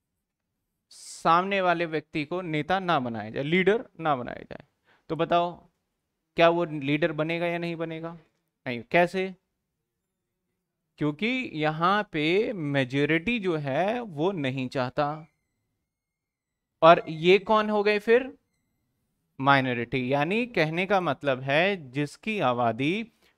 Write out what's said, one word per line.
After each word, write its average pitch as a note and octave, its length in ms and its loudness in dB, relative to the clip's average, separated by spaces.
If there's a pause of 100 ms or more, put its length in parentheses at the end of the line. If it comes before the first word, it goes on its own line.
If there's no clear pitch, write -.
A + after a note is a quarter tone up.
(920)
सामने F#3 720 0
वाले E3+ 260 0
व्यक्ति D#3 380 -6
को F3+ 180 -6
नेता D#3+ 380 -2
ना E3+ 200 0
बनाया A2+ 280 -6
जाए, B2 140 -4
लीडर F#3 420 2 (140)
ना D#3+ 160 0
बनाया - 300 -8
जाए। - 220 -18 (420)
तो D#3+ 80 -4
बताओ, F3 380 0 (840)
क्या E3 120 8
वो E3+ 160 2
लीडर D3+ 480 0
बनेगा E3 340 -4
या E3+ 120 -4
नहीं E3+ 180 -6
बनेगा? E3 400 -10 (480)
नहीं। A#2+ 160 -6 (100)
कैसे? F3 320 4 (1800)
क्योंकि D3+ 280 -2 (280)
यहाँ E3 560 0
पे F3 420 0
मेजॉरिटी D3 840 0
जो F#3 180 -2
है D#3 420 -2
वो F3+ 340 -2
नहीं C3+ 360 -2
चाहता, C3 360 -2 (1800)
और E3 280 8
ये E3 300 4
कौन G#3+ 300 0
हो G#3+ 140 0
गए G#3 160 2
फिर? B3+ 320 2 (1080)
माइनॉरिटी। C3 760 0
यानी F3 340 0
कहने F3 380 -2
का F#3+ 160 2
मतलब C#3 400 -2
है D3+ 500 0
जिसकी D3 500 -6
आबादी B2+ 680 0 (260)